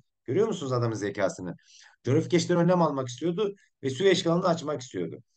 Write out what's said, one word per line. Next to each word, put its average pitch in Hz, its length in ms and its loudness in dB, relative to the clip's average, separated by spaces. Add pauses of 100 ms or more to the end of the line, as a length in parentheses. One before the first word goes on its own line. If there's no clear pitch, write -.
(240)
Görüyor 185 240 0
musunuz 147 240 -4
adamın 117 240 0
zekasını? 95 600 -2 (480)
Coğrafi 151 260 2
keşiflere 170 300 2
önlem 175 220 4
almak 139 260 0
istiyordu 180 480 -4 (280)
ve 135 60 -2
Süveyş 185 340 2
Kanalı'nı 175 240 2
açmak 147 340 -2
istiyordu. - 420 -8 (140)